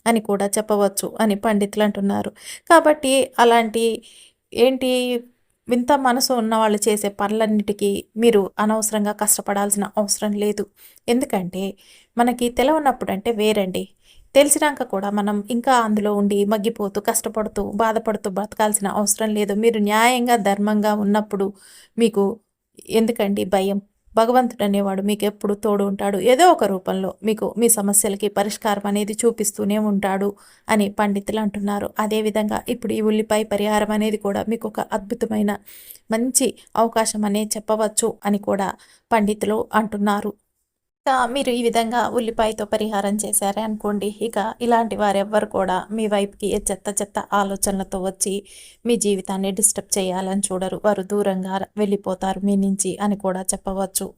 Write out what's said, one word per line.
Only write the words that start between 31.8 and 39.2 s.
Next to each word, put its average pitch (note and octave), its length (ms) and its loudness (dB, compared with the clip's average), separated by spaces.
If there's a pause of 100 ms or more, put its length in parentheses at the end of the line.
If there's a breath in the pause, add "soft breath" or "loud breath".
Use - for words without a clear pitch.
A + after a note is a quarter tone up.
అదేవిధంగా G#3+ 720 -2
ఇప్పుడు A#3 260 -4
ఈ A3 60 -2
ఉల్లిపాయ G#3+ 440 0
పరిహారం G#3 480 0
అనేది G#3+ 280 0
కూడా G3+ 280 -2
మీకు A3 200 -4
ఒక G#3+ 120 -6 (100)
అద్భుతమైన G#3+ 640 -2 (580 loud breath)
మంచి B3 380 0 (280 loud breath)
అవకాశం A3 480 0
అనే G#3 200 -2
చెప్పవచ్చు G#3+ 640 -2 (140)
అని G3+ 160 0
కూడా G3 300 -2 (400 soft breath)
పండితులు G#3 480 0 (140)